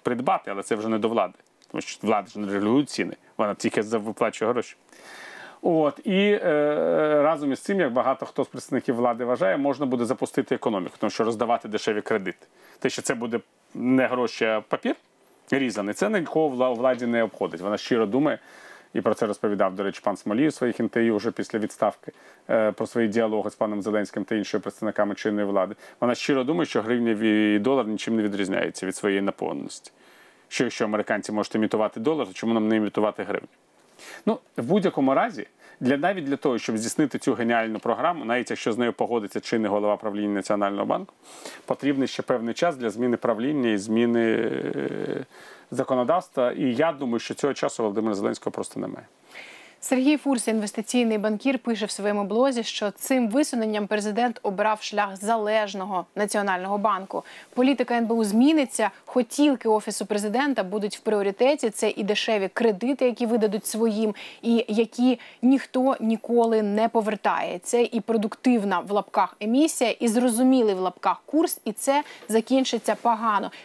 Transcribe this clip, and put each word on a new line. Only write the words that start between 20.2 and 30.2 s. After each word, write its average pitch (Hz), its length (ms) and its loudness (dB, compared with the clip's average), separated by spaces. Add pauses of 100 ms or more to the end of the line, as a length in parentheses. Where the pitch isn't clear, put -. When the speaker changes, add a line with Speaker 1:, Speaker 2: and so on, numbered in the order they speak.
Speaker 1:
у - 20 0
своїх - 300 -2
інтерв'ю 113 360 0
вже 110 140 -2
після - 280 -6
відставки, - 540 -2 (380)
е, 110 220 2
про 110 140 -6
свої 117 220 0
діалоги 107 420 0
з - 40 -10
паном 104 280 -4
Зеленським 104 420 -2
та 113 100 -2
іншими 104 260 -2
представниками 101 540 -2
чинної 104 320 -2
влади. 98 280 0 (260)
Вона 120 140 2
щиро 135 300 0
думає, 135 220 0
що 113 160 -2
гривня 117 320 0
ві-, 107 400 4
і 104 40 4
долар 127 280 2
нічим 110 300 -2
не 110 60 2
відрізняється 95 640 -4
від 92 100 -4
своєї 98 260 0
наповненості. 82 720 -6 (560)